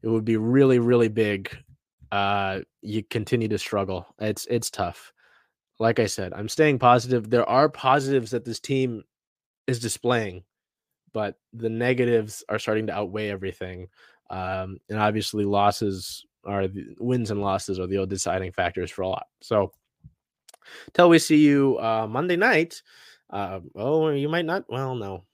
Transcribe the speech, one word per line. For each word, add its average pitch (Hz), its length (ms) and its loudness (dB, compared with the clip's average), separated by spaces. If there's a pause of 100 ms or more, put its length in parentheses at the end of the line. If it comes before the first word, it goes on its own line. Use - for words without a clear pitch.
It 110 60 -4
would 113 160 0
be 113 120 0
really, 123 420 6
really 120 300 4
big. 104 480 -2 (540)
Uh, 101 500 -2 (200)
you 107 220 -6
continue 113 460 -2
to 104 100 -2
struggle. 95 480 -4 (120)
It's, 104 280 -4
it's 120 240 -4
tough. - 420 -8 (680)
Like 113 200 2
I 113 80 4
said, 95 260 -6
I'm 104 160 -10
staying 151 300 4
positive. 123 500 4
There 117 200 4
are 139 200 4
positives 135 640 0
that 120 140 -4
this 117 160 -8
team 131 420 -2 (640)
is 123 140 -2
displaying, 110 640 -2 (680)
but 104 240 -4 (160)
the 113 160 -6
negatives 120 800 0
are - 100 -2
starting 110 300 -2
to 87 60 -6
outweigh 104 360 -6
everything. 92 580 -10 (420)
Um, 92 480 -6 (100)
and 107 100 -4
obviously 107 460 0
losses 101 800 0 (200)
are 98 240 -2
the, 95 300 -12
wins 120 320 -2
and 101 120 -2
losses 98 360 -2
are 90 80 -4
the 98 120 -2
old 95 120 -2
deciding 92 420 -4
factors 87 380 -4
for - 120 -8
a 92 60 -2
lot. - 180 -6 (140)
So 101 320 0 (1200)
till 175 140 8
we 165 100 10
see 156 200 4
you, 143 400 4
uh, 110 280 -2
Monday 151 300 -2
night, 175 460 0 (480)
uh, 95 300 -6 (140)
oh, 156 340 0
you 143 200 -2
might 165 180 -2
not. 180 220 -4
Well, 131 260 -6
no. 98 400 -8